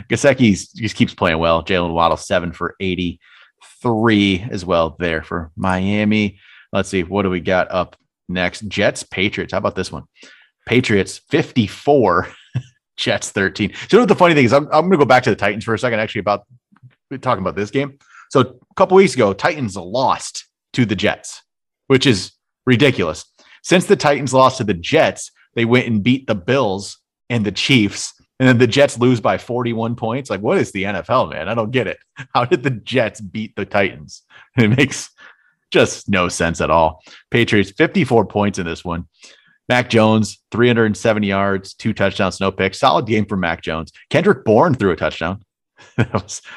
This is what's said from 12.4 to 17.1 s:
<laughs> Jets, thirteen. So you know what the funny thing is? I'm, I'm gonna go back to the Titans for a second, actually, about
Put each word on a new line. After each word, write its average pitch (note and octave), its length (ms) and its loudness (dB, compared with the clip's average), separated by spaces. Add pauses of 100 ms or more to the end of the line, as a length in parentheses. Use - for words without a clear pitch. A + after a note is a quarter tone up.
<laughs> - 340 -20
Jets, - 340 -4
thirteen. G2 440 -2
So - 40 -18 (140)
you G3 60 6
know B3 40 6
what A3 60 2
the G3 60 4
funny F3 200 4
thing C#3+ 100 4
is? A2 80 2
I'm, D3 140 4
I'm D3+ 160 2
gonna F#3 160 2
go C#3+ 60 4
back B2+ 180 6
to B2+ 80 2
the - 60 2
Titans G#2 280 -2
for A2+ 100 -2
a G#2 40 -2
second, A#2 220 -2
actually, A2 200 -6
about G2+ 240 -2 (760)